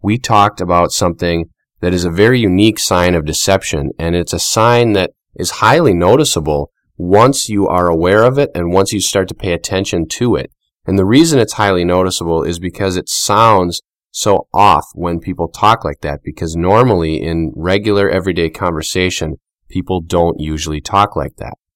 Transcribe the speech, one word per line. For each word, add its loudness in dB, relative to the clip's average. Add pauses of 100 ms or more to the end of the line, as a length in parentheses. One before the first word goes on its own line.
we 0
talked 2
about 2
something -2 (300)
that -2
is 0
a -2
very 2
unique 2
sign 2
of 0
deception, -2
and -2
it's -4
a -4
sign 2
that 0 (240)
is -8
highly 2
noticeable 0 (260)
once 2
you 0
are 0
aware 2
of 2
it 0
and -4
once 2
you -2
start -2
to -10
pay -6
attention -4
to -2
it. -6 (360)
And 0
the 2
reason 4
it's 0
highly 0
noticeable 0
is -4
because -4
it -8
sounds 2 (260)
so -2
off 4 (100)
when -4
people -6
talk 0
like -8
that, -8
because -8
normally 2
in -4
regular 0
everyday -2
conversation, -4 (340)
people -4
don't 0
usually -6
talk 0
like -6
that. -14 (220)